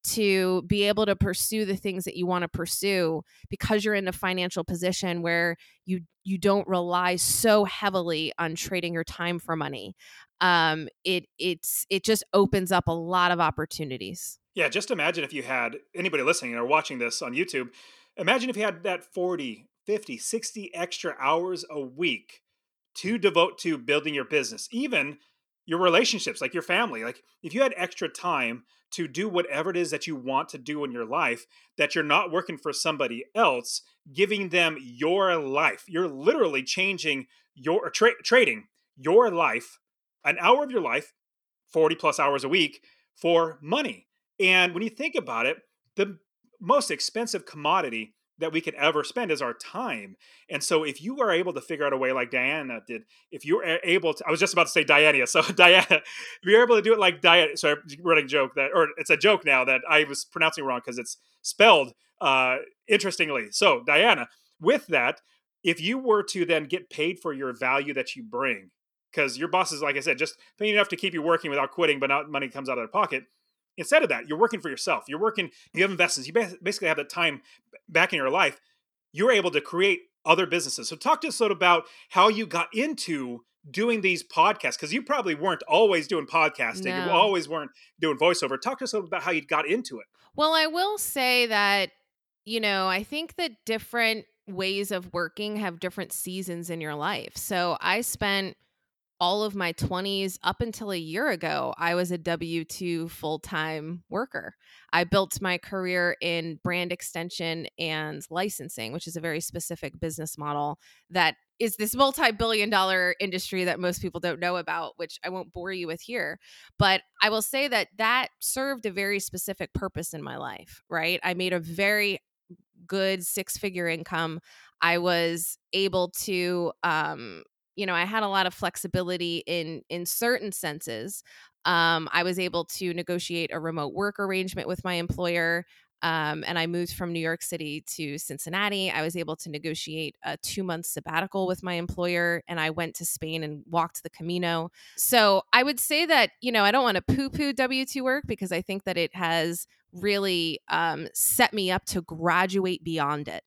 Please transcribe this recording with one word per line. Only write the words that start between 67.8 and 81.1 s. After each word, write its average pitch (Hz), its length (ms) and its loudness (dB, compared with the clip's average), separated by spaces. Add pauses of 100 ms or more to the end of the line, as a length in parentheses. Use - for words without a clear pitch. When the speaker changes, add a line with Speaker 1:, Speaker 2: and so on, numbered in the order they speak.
Speaker 2:
that 131 220 -4
you 123 80 -16
bring, 113 460 -4 (420)
'cause 135 260 0
your 160 100 -4
boss 185 220 2
is, 147 120 -6
like 143 140 0
I 139 40 -2
said, 147 180 -2
just 156 180 -4 (220)
paying 214 160 0
enough 208 140 4
to 175 80 -4
keep 185 180 -4
you 156 80 -2
working 165 280 2
without 139 200 0
quitting, 151 300 2
but 135 80 0
not 143 200 0
money 139 200 -4
comes 135 200 -8
out 123 100 -2
of 117 40 -4
their 110 60 -8
pocket. 185 360 -2 (540)
Instead 277 240 4
of - 80 0
that, 123 180 -4
you're 151 100 -4
working 226 220 2
for 160 80 -8
yourself. 131 400 -4
You're 147 100 -6
working, 214 320 -2 (220)
you 160 80 -2
have 196 100 4
investments. 165 360 0
You 160 80 -14
bas-, 190 280 0
basically 196 260 -2
have 156 100 2
that 139 100 -6
time 165 320 -2 (320)
b-, - 60 -20 (100)
back 165 240 2
in 165 60 -2
your 135 100 0
life. 160 320 2 (540)
You're 220 180 4
able 185 180 4
to 143 120 0
create 180 380 0 (260)
other 175 180 6
businesses. 143 460 -2
So 170 40 -10
talk 311 280 2